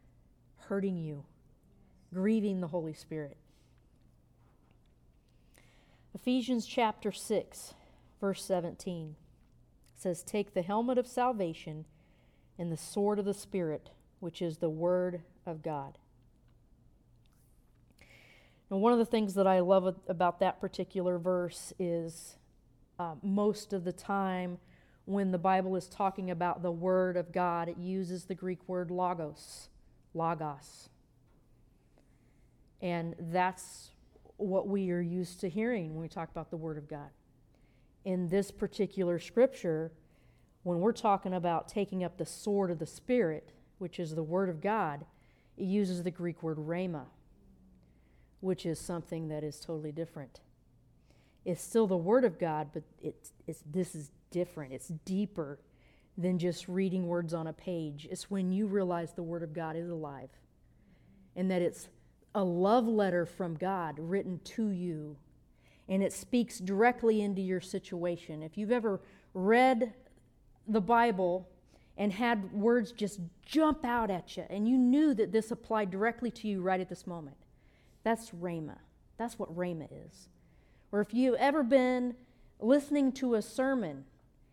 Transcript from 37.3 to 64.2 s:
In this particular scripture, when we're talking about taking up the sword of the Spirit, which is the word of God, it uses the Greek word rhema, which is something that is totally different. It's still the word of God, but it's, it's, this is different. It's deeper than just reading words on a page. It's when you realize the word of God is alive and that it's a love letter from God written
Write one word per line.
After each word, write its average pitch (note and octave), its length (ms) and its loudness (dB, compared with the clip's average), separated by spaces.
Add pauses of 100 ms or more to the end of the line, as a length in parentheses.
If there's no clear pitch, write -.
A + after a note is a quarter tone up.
In F3+ 240 0
this F#3+ 220 2
particular F#3 680 0
scripture, E3 720 2 (720)
when F3 180 0
we're A3 120 4
talking G3 400 2
about E3+ 360 0
taking F#3+ 360 -2
up F3 140 -6
the E3 80 -4
sword G3+ 440 0
of E3 80 -2
the D#3 80 -4
Spirit, F3+ 640 0 (260)
which F3 200 -10
is D#3+ 160 -4
the D#3+ 80 -2
word F3+ 280 0
of D#3 100 -4
God, D#3+ 460 0 (500)
it - 80 -6
uses F#3 380 2
the F3+ 80 -2
Greek E3+ 320 -6
word D#3+ 160 -2
rhema, D#3+ 480 -2 (1300)
which F#3 260 -2
is D#3+ 120 -2
something E3 500 -6
that D3+ 140 -4
is D3 160 -6
totally D#3 320 -8
different. D#3 500 -10 (1080)
It's F3 160 -4
still A3+ 240 2
the F#3 100 2
word G#3 280 4
of F3+ 140 2
God, D#3 360 -2
but D#3 80 -8 (180)
it's, - 320 -10 (140)
it's, - 160 -12
this E3 320 -2
is D3+ 160 -10 (200)
different. C#3 440 -4
It's - 140 -12 (180)
deeper F#3 540 -4 (580)
than F3+ 200 2
just F3 300 -2
reading F#3 380 0
words E3+ 260 -2
on E3 140 -4
a D#3+ 80 -6
page. D3+ 560 -8
It's - 200 -10
when F#3+ 220 0
you G3+ 140 2
realize F3+ 480 0
the F3 80 -8
word E3 200 -6
of D#3 120 -8
God D#3+ 220 -6
is E3+ 120 -6
alive C#3+ 400 -8 (1040)
and F#3 160 2
that F3+ 120 2
it's - 260 -2 (460)
a G3+ 100 2
love G3 420 6
letter F#3+ 380 4
from E3+ 300 -4
God E3+ 440 -2
written F3+ 420 -2